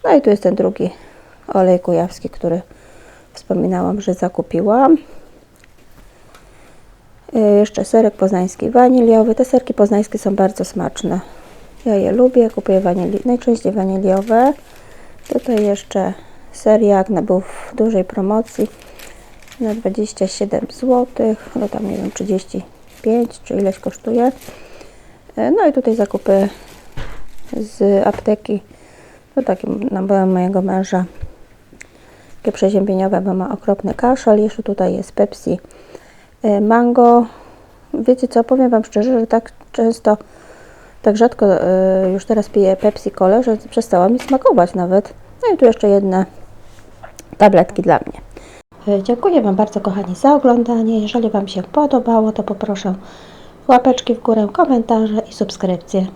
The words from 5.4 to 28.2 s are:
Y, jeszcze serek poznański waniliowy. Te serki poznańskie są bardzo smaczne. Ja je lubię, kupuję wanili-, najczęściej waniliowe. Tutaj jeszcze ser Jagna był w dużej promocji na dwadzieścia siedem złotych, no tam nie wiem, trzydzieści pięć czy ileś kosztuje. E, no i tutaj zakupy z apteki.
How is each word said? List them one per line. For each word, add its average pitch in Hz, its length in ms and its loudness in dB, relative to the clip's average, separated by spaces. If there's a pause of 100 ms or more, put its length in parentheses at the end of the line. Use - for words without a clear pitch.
Y, - 20 2
jeszcze 208 460 2
serek 220 300 2
poznański 190 560 -2
waniliowy. 233 640 4
Te 254 100 0
serki 254 300 0
poznańskie 208 440 0
są 196 160 -2
bardzo 196 300 0
smaczne. 185 560 -6 (680)
Ja 220 80 0
je 196 180 0
lubię, 247 380 4
kupuję 196 300 0
wanili-, 185 440 -2
najczęściej 240 480 -2
waniliowe. 202 800 0 (760)
Tutaj 226 360 -2
jeszcze 196 480 -4 (400)
ser 214 300 2
Jagna 196 400 2
był 185 180 0
w - 340 -16
dużej 214 300 0
promocji 214 640 -4 (920)
na 220 140 -2
dwadzieścia 208 520 -6
siedem 208 440 -4
złotych, 247 840 -2
no 226 120 -4
tam 208 220 -8
nie 190 60 -6
wiem, 196 140 -8
trzydzieści 190 540 -6 (380)
pięć 233 420 -2
czy - 100 -8
ileś 196 240 -2
kosztuje. 240 540 -2 (1040)
E, 226 140 -2
no 381 160 2
i 285 60 2
tutaj 247 220 0
zakupy 202 540 0 (1040)
z 202 540 0
apteki. 208 560 -4 (720)